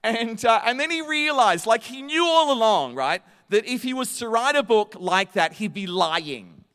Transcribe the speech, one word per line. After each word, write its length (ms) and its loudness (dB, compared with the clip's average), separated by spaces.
And, 420 -4
uh, 200 4
and 140 0
then 120 -2
he 100 -4
realized, 640 2
like, 160 2
he 220 -14
knew 240 0
all 240 4
along, 420 2
right, 300 -4
that 160 2
if 160 -6
he 100 -6
was 280 -6
to 100 -6
write 260 2
a 60 4
book 380 2
like 340 0
that, 200 0
he'd 200 -6
be 140 -8
lying. 760 -4